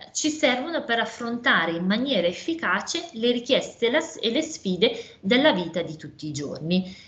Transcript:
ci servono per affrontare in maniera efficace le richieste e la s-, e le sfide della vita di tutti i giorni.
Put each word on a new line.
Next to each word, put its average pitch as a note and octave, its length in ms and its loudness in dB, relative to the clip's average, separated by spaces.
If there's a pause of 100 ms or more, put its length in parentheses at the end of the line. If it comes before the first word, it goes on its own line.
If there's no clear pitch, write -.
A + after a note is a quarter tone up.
(120)
ci - 180 -2
servono C#4+ 540 0
per A#3 160 0
affrontare A#3 720 0
in E3+ 140 -2
maniera G#3+ 420 2
efficace G#3 840 -2
le A#3 180 2
richieste A#3+ 560 0
e A#3+ 40 2
la D4+ 80 4
s-, - 220 -6
e A3 80 0
le D#4 140 2
sfide - 800 -2
della C#4 320 4
vita F3 280 -2
di D#3 140 -6
tutti - 320 -12
i D3 60 -6
giorni. D3+ 640 -2 (120)